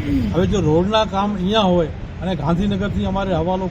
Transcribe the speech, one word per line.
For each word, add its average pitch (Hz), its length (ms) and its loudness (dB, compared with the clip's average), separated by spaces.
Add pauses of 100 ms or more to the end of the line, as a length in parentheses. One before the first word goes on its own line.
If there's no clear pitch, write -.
(340)
હવે 185 140 2
જો 196 120 0
રોડના 185 460 2
કામ 202 300 -2
અહીંયા 196 260 2
હોય 175 260 4 (340)
અને 185 140 -4
ગાંધીનગરથી 190 680 0
અમારે 190 280 -2
હવાલો 180 380 0